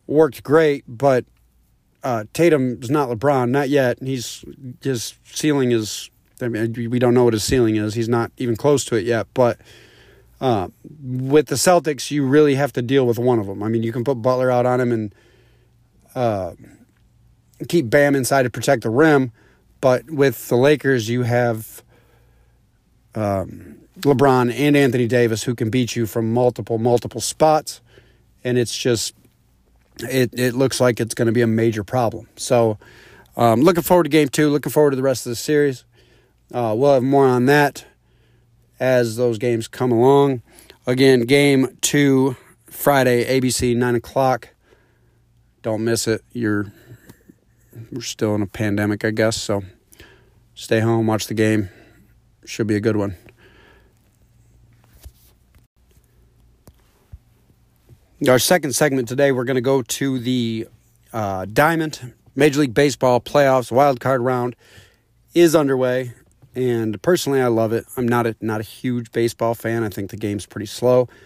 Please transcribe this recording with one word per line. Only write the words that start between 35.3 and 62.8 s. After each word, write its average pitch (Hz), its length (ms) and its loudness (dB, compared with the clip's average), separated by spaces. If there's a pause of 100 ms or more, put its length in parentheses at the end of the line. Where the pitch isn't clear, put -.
series. 147 480 0 (680)
Uh, 117 240 -2
we'll 143 160 4
have 127 100 4
more 139 220 4
on 123 200 2
that 143 400 2 (960)
as 123 340 0
those 120 220 -2
games 113 320 -4
come 123 240 -2
along. 135 480 4 (440)
Again, 131 360 4
game 135 580 2
two, 135 560 2 (340)
Friday, 127 560 2
A 131 140 0
B 127 100 0
C, 123 240 -2
nine 120 220 0
o'clock. 127 540 -2 (1120)
Don't 110 240 -4
miss 117 200 -2
it. 110 160 -2 (120)
You're, 104 400 -4 (1200)
we're 123 80 -12
still 107 340 -4
in 107 60 -2
a 98 60 -4
pandemic, 104 580 -4
I 110 60 -2
guess, 110 260 0
so 101 260 -4 (920)
stay - 280 -2
home, 113 260 0
watch 107 200 -2
the - 60 -10
game. 107 360 0 (760)
Should - 240 -6
be 107 80 0
a 101 60 -2
good 107 160 0
one. 101 180 -4 (4000)
Our 127 100 6
second 151 340 0
segment 135 340 0
today, 139 240 0
we're 127 120 -2
gonna 127 180 -2
go 135 200 0
to 131 380 -6
the, 117 480 -4 (440)
uh, 98 400 -6
Diamond. 151 640 -2 (220)
Major 143 260 2
League 131 120 -2
Baseball 127 460 2